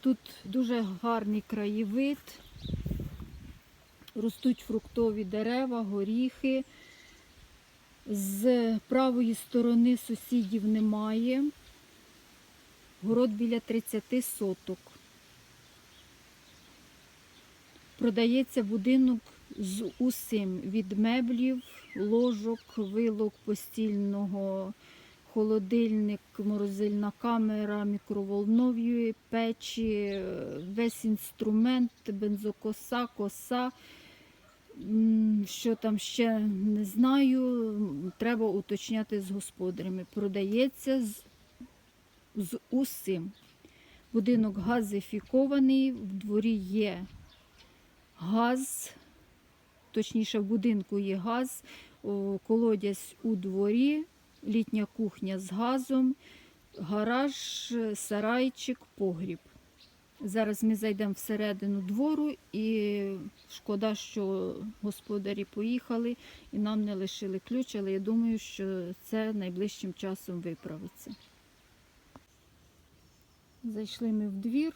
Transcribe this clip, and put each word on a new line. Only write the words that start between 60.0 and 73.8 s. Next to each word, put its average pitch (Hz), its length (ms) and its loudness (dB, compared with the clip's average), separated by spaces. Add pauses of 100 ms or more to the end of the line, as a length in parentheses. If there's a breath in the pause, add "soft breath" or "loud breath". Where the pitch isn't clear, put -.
Зараз 214 420 0
ми 220 120 4
зайдемо 208 380 -2
всередину 202 680 -2
двору, 285 540 0 (160)
і 208 540 0 (440)
шкода, 214 460 -2
що 190 600 -4 (260)
господарі 202 640 -4
поїхали 233 720 -2 (340 loud breath)
і - 60 -6
нам 214 240 0
не 208 140 -2
лишили 190 520 -4
ключ, 254 280 -4
але 196 160 -2
я 190 80 0
думаю, 226 380 2
що 190 560 -6 (100)
це 220 300 -2
найближчим 190 600 -4
часом 190 480 -6
виправиться. 170 720 -10 (2500)
Зайшли 220 440 -4